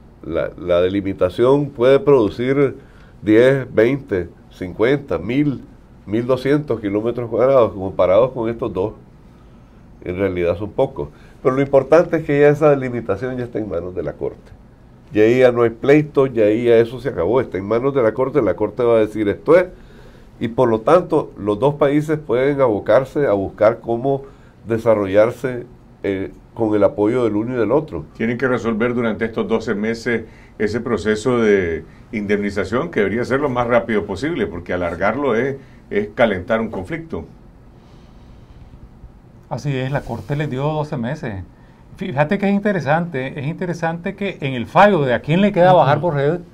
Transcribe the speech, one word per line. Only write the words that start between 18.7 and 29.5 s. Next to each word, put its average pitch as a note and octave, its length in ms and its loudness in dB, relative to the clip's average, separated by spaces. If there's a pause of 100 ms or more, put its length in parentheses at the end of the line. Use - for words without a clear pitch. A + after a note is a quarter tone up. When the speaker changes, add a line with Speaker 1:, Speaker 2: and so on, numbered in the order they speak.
Speaker 1:
va A#2 140 4
a A2 40 6
decir G#2+ 280 0
esto C#3+ 280 4
es, F#3 100 4 (720)
y A2+ 80 -2
por B2+ 200 2
lo A2 120 2
tanto E3 580 2
los G#2 220 -2
dos D3 160 2
países D3+ 420 0
pueden C#3 420 0
abocarse B2+ 680 2
a G2+ 40 2
buscar G2+ 460 2
cómo C3 440 -2 (440)
desarrollarse, A2+ 1000 0 (360)
eh, F#2+ 300 -4 (220)
con A2 200 0
el G2+ 80 2
apoyo G#2+ 420 2
del G#2 120 0
uno A#2 180 -4
y B2+ 40 -2
del G#2+ 120 0
otro. B2+ 340 -2 (120)
Speaker 2:
Tienen A#2 220 -4
que C3 100 0
resolver A2+ 460 -2
durante A2+ 300 -2
estos A2 220 -4
doce A2 280 -2